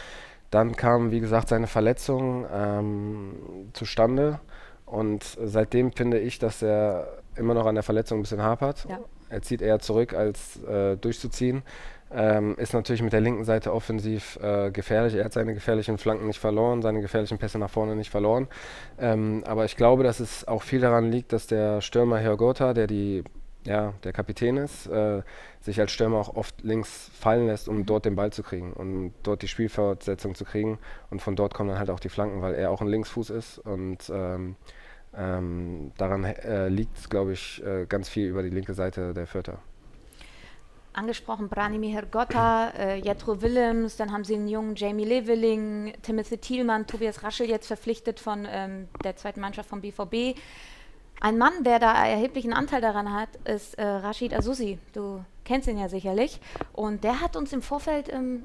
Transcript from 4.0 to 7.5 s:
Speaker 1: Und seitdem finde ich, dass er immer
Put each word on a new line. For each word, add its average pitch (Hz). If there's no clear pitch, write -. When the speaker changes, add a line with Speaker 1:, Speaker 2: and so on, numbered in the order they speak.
Speaker 1:
Und 107
seitdem 110
finde 120
ich, 117
dass 113
er 107
immer 117